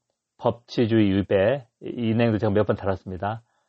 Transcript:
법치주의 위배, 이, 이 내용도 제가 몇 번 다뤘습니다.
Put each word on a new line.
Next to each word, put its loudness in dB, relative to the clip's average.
법치주의 0
위배, 2
이, -6
이 0
내용도 2
제가 -2
몇 2
번 -2
다뤘습니다. -6